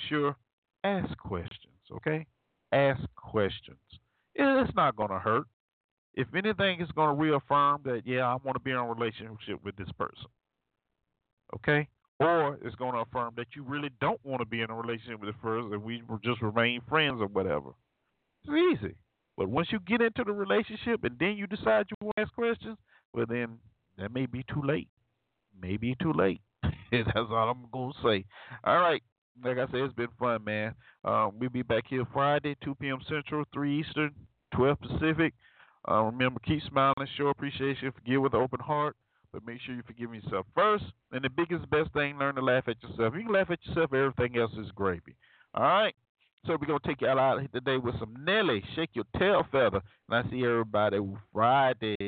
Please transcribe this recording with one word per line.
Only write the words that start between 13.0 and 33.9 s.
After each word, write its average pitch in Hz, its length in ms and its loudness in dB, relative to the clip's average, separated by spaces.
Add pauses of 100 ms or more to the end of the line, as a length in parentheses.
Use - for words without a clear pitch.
that 120 180 -8
you 147 80 -12
really 143 280 -6 (100)
don't 156 240 0
wanna 127 220 -4
be 113 160 -2
in 110 80 -4
a 113 40 -8
relationship 117 460 -6
with 101 80 -8
this 107 140 -8
person 113 300 -2
and 104 100 -4
we 117 260 -8
will 113 100 -6
just 117 240 -2
remain 117 460 2
friends 139 320 2
or 104 60 0
whatever. 92 440 0 (720)
It's 294 380 2
easy. 87 120 -8 (420)
But 95 140 0
once 160 200 0
you 214 100 -2
get 202 200 0
into 233 240 0
the 208 80 -4
relationship 208 720 -2
and 120 140 -4
then 196 180 0
you 202 100 -6
decide 208 440 2
you 214 100 -10
wanna 208 140 -6 (120)
ask - 80 -14
questions, 226 440 -4 (340)
well, 117 160 -2
then 117 300 -4 (400)
that 101 140 -8
may 131 140 -2
be 123 180 -6
too - 180 -4
late. 143 260 0 (720)
Maybe 107 400 -2
too 165 140 0
late. 95 260 2 (100)
<laughs> - 120 -20 (280)
That's 117 260 2
all 113 340 0
I'm 123 200 -6
gonna 127 220 -6 (100)
say. 104 220 4 (400)
All 139 160 4
right. 165 220 2 (420)
Like 127 140 -2
I 127 80 0
said, 127 140 -2
it's 135 140 -2
been 120 140 -2 (100)
fun, 117 260 0
man. 107 300 -4 (300)
Uh, 107 240 2 (100)
we'll 127 120 -2
be 123 100 -4
back 113 280 0
here 127 260 -2
Friday, 143 500 0
two 139 120 -4
P 143 120 -6
M 131 180 -4
Central, 151 460 -4
three 143 280 0
Eastern, 147 340 -4 (400)